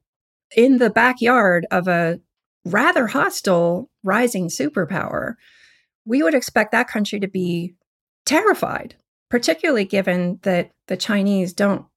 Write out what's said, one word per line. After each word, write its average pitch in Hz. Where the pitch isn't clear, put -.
in 254
the 240
backyard 226
of 185
a 170
rather 254
hostile 196
rising 196
superpower, 208
we 254
would 320
expect 226
that 240
country 208
to 196
be 180
terrified, -
particularly 262
given 180
that 175
the 190
Chinese 196
don't 202